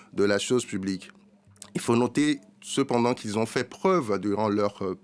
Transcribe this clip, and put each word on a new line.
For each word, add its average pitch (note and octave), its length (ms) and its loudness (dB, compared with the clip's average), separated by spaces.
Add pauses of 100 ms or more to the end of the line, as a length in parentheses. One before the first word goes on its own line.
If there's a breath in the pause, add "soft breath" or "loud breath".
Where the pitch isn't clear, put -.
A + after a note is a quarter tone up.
(140)
de F#2+ 100 2
la G2+ 160 4
chose B2 260 0
publique. F#2+ 460 -6 (640)
Il - 60 -6
faut A#2+ 140 2
noter C#3 440 2 (200)
cependant B2 540 0
qu'ils G#2+ 240 -6
ont A2+ 80 0
fait - 180 -2
preuve D3 540 0
durant G#2 320 0
leur, G#2 320 0
euh, F#2+ 220 -4